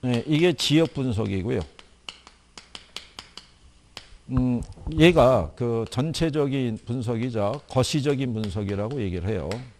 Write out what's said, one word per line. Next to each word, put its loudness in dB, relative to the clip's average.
네, 0
이게 4
지역 2
분석이고요. -2
음, 0
얘가 6
그 -2
전체적인 -2
분석이자 -4
거시적인 0
분석이라고 -4
얘기를 -4
해요. -4